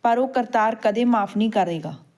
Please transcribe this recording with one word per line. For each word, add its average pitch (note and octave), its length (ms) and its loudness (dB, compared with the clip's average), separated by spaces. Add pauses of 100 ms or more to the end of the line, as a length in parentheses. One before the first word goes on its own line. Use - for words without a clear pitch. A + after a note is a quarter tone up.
ਪਰ A#3 160 2
ਉਹ C4 100 0
ਕਰਤਾਰ A#3 460 0
ਕਦੇ A3+ 300 0
ਮਾਫ਼ A3+ 320 0
ਨਹੀਂ G#3+ 140 2
ਕਰੇਗਾ। E3+ 440 -2 (240)